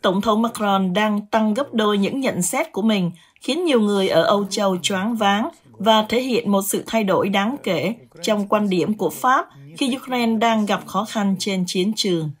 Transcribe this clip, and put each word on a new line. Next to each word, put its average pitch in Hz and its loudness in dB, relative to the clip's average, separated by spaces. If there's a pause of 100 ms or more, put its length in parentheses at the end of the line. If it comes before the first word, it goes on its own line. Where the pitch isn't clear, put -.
Tổng 196 2
thống 220 2
Macron 196 0
đang 208 0
tăng 220 2
gấp 277 -4
đôi 214 2
những 196 0
nhận 214 -2
xét 285 -2
của - -4
mình, 202 2 (300)
khiến 320 -2
nhiều 254 4
người 202 2
ở 165 4
Âu 208 2
Châu 196 0
choáng 196 -2
váng 214 0 (220)
và 214 2
thể 233 0
hiện 240 0
một 196 2
sự - -4
thay 226 -2
đổi 185 2
đáng 202 0
kể 175 -2 (280)
trong 208 -2
quan 208 2
điểm 185 0
của 247 -2
Pháp - 0 (300)
khi 269 -2
Ukraine 233 -2
đang 220 2
gặp 202 0
khó 202 -4
khăn 196 0
trên 190 -2
chiến 196 0
trường. 165 -2